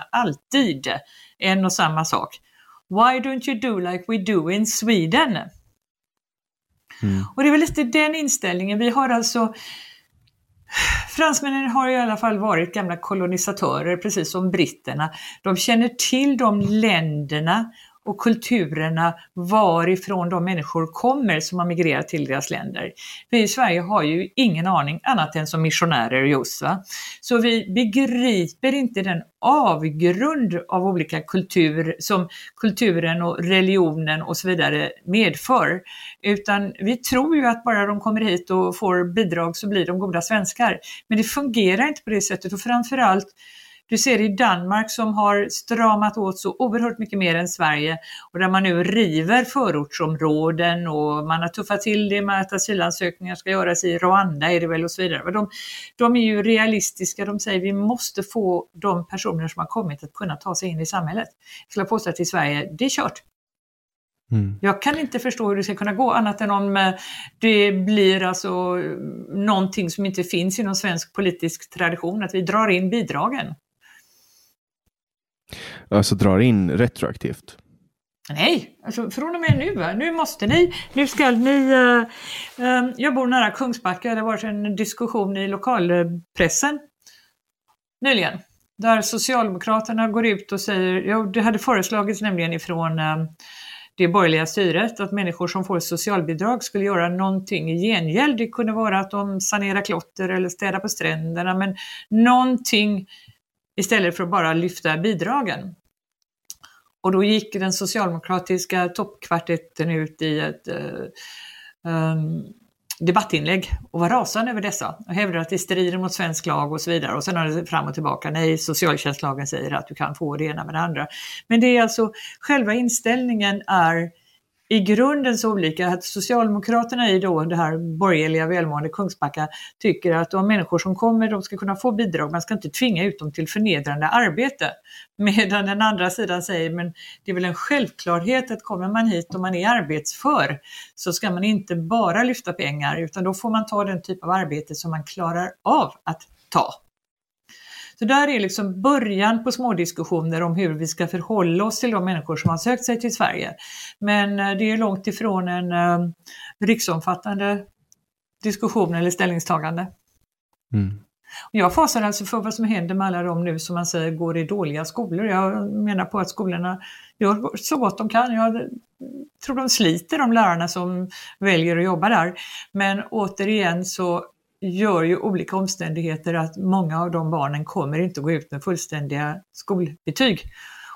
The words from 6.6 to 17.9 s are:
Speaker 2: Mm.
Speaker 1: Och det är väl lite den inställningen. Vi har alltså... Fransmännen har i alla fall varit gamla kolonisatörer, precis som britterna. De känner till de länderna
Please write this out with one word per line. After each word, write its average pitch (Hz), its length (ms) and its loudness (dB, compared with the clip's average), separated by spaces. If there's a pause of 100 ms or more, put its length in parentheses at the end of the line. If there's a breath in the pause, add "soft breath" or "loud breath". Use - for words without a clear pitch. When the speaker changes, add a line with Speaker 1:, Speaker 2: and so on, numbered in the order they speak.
Speaker 2:
Mm. 98 220 0 (120)
Speaker 1:
Och 269 60 0
det 294 60 6
är 294 40 6
väl 302 80 6
lite 302 240 0
den 302 300 2
inställningen. 202 640 -2
Vi 240 120 2
har 262 180 2
alltså... 226 460 0 (1600 loud breath)
Fransmännen 277 540 2
har 262 180 2
i 254 80 2
alla 226 200 0
fall 220 220 0
varit 175 360 0
gamla 175 220 -2
kolonisatörer, 180 1000 -2
precis 185 360 -2
som 185 180 0
britterna. 160 600 -2 (320 loud breath)
De 190 140 2
känner 233 340 4 (200)
till 269 260 4
de 214 240 2
länderna 165 1120 0 (320 loud breath)